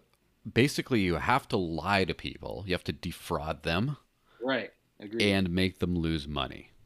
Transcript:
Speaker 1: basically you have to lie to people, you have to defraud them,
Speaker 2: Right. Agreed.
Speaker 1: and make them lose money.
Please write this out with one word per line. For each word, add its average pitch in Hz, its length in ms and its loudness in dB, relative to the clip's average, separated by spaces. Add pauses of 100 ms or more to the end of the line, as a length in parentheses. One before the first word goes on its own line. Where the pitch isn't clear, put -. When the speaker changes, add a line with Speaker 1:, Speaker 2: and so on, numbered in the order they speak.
(520)
Speaker 1:
basically 131 480 2
you 87 160 4
have 107 320 2
to - 80 0
lie 92 480 2
to 82 100 0
people, 60 520 -8
you 87 80 0
have 85 100 -2
to 92 80 -2
defraud 78 680 -4
them, 101 340 0 (440)
Speaker 2:
Right. 120 320 -2 (280)
Agreed. 107 220 -4
Speaker 1:
and 98 280 4
make 92 280 0
them 90 180 0
lose 80 320 0
money. 69 420 -6 (160)